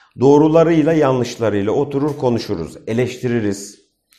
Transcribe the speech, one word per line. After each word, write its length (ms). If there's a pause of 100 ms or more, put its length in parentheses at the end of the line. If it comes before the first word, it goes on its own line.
(200)
Doğrularıyla 720
yanlışlarıyla 800
oturur 440
konuşuruz, 720
eleştiririz, 920 (380)